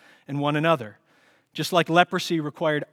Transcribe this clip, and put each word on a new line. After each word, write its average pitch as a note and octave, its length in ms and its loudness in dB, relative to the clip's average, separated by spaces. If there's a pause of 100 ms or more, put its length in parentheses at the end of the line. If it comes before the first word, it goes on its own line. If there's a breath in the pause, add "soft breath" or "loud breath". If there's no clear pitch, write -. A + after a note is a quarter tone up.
(260 soft breath)
and C#3+ 140 -6
one D3 160 0
another. D3 440 0 (540 soft breath)
Just - 200 -6
like E3 160 2
leprosy F3 500 2
required D3+ 540 -4